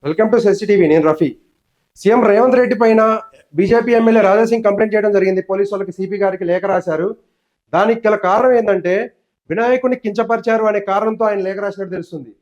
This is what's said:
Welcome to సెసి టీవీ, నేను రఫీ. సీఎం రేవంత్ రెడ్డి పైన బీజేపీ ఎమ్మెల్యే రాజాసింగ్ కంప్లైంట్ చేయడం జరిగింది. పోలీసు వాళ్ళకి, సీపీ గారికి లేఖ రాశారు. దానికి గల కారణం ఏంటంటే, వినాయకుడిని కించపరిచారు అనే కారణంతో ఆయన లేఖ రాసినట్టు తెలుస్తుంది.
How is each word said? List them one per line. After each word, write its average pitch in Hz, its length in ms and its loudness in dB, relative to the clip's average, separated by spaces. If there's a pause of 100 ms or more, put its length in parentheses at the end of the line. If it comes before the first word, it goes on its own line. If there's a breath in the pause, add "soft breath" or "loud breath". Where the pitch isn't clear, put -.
Welcome 202 280 0
to 240 100 4
సెసి 202 220 0
టీవీ, 190 260 4
నేను 156 180 4
రఫీ. 156 180 0 (680)
సీఎం 226 340 2
రేవంత్ 247 300 4
రెడ్డి 247 220 0
పైన 220 200 4 (540 soft breath)
బీజేపీ 226 360 2
ఎమ్మెల్యే 226 360 4
రాజాసింగ్ 226 360 0
కంప్లైంట్ 208 300 0
చేయడం 214 180 0
జరిగింది. 190 300 0
పోలీసు 196 320 -4
వాళ్ళకి, 190 180 -8
సీపీ 190 260 -8
గారికి 190 340 -4
లేఖ 185 200 -2
రాశారు. 175 360 -2 (680)
దానికి 220 340 0
గల 214 80 2
కారణం 214 440 0
ఏంటంటే, 190 340 -2 (560)
వినాయకుడిని 247 500 -2
కించపరిచారు 226 640 -2
అనే 208 160 0
కారణంతో 214 460 -2
ఆయన 208 220 -2
లేఖ 190 100 -6
రాసినట్టు 196 340 -8
తెలుస్తుంది. 156 400 -12 (100)